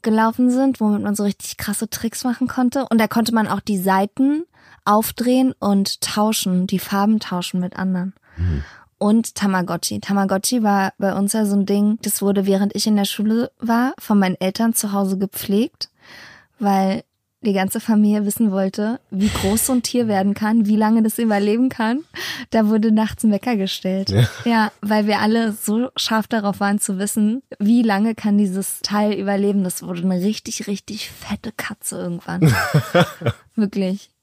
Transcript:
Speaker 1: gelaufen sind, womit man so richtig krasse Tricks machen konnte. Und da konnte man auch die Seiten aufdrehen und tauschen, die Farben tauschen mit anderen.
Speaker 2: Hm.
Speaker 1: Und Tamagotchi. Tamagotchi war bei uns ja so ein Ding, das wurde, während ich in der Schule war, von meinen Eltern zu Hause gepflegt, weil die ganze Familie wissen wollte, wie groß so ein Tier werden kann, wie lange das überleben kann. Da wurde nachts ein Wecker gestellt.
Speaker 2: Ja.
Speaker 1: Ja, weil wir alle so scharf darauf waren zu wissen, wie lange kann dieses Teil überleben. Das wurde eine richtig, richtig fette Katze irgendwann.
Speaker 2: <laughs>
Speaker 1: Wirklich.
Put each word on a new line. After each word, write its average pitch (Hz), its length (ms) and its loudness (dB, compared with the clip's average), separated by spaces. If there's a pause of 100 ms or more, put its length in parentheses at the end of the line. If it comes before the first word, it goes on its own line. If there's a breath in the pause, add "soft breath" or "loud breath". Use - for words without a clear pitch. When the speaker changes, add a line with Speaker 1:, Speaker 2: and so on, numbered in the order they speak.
Speaker 1:
gelaufen 226 480 2
sind, 262 300 2
womit 208 220 2
man 202 120 -2
so 208 100 -4
richtig - 320 -4
krasse 214 320 -6
Tricks - 360 -8
machen 247 240 0
konnte. 254 400 0
Und 226 120 2
da 214 80 4
konnte 226 260 0
man 208 140 2
auch 196 120 -2
die 202 180 -2
Seiten 208 640 2 (400 soft breath)
aufdrehen 240 760 2
und 196 400 0
tauschen, 196 680 0
die 190 120 -2
Farben 208 420 0
tauschen 180 400 -4
mit 180 160 -6
anderen. 185 380 -2 (220 loud breath)
Speaker 2:
Hm. 82 280 -2 (340 loud breath)
Speaker 1:
Und - 360 2
Tamagotchi. 190 680 -2
Tamagotchi 196 600 0
war 202 360 2
bei 196 160 0
uns 202 200 0
ja 220 100 2
so 202 120 0
ein 196 100 2
Ding, 208 360 2
das - 200 -4
wurde, 196 240 2
während 196 280 2
ich 208 120 -2
in 214 100 2
der 202 80 2
Schule 220 460 0 (100)
war, 233 380 0
von 208 200 2
meinen 185 220 2
Eltern 226 340 0
zu 202 180 -4
Hause 196 260 0
gepflegt, 202 720 -2 (680 loud breath)
weil 196 460 0 (380)
die 202 120 0
ganze 190 260 -2
Familie 208 460 2
wissen 208 260 0
wollte, 196 480 -2 (100)
wie 202 200 0
groß 202 360 0
so 262 60 0
ein 247 100 2
Tier 240 260 -2
werden 202 260 2
kann, 214 320 0
wie 214 100 2
lange 220 260 4
das 220 160 0
überleben 220 520 2
kann. 233 300 -2 (500 loud breath)
Da 220 180 4
wurde 220 240 4
nachts 220 320 0
ein 214 80 4
Wecker 214 240 -2
gestellt. 190 540 -4
Speaker 2:
Ja. 110 180 4 (160)
Speaker 1:
Ja, 226 280 2 (100)
weil 214 240 2
wir 208 140 0
alle 220 320 2
so 220 440 -2
scharf 220 300 -2
darauf 202 340 -2
waren 202 180 0
zu 190 200 -4
wissen, 214 440 0 (160)
wie 233 240 4
lange 214 320 2
kann 208 220 0
dieses 196 440 0
Teil 208 340 0
überleben. 202 500 0
Das 180 180 -6
wurde 175 200 -6
eine 185 200 0
richtig, 214 440 -4
richtig 202 440 -8
fette - 460 -10
Katze - 420 -10
irgendwann. 170 560 0 (500)
Speaker 2:
<laughs> - 500 -6
Speaker 1:
Wirklich. 196 560 -2 (120)